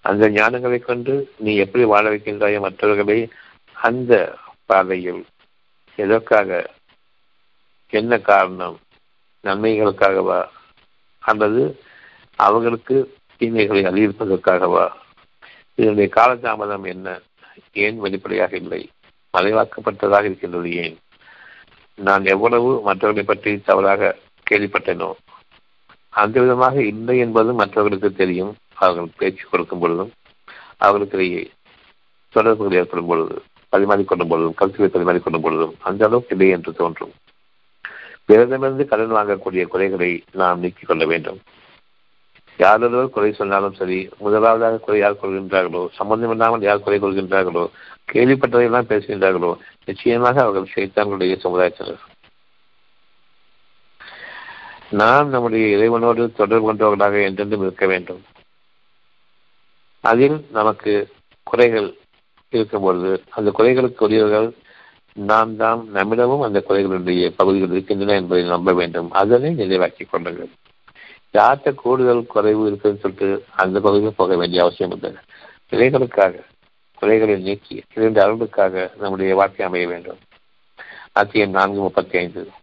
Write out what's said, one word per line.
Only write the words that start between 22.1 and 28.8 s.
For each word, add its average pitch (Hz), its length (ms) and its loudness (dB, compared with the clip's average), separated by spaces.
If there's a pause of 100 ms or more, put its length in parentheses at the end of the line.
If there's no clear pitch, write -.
எவ்வளவு 117 560 2
மற்றவர்களை 104 420 -2
பற்றி 104 380 -4
தவறாக 98 580 2 (320)
கேள்விப்பட்டேனோ 98 640 -2 (960)
அந்த 107 320 0
விதமாக 127 420 2
இல்லை 113 360 -2
என்பது 117 340 2
மற்றவர்களுக்கு 101 640 0
தெரியும். 92 400 -2 (180)
அவர்கள் 87 420 0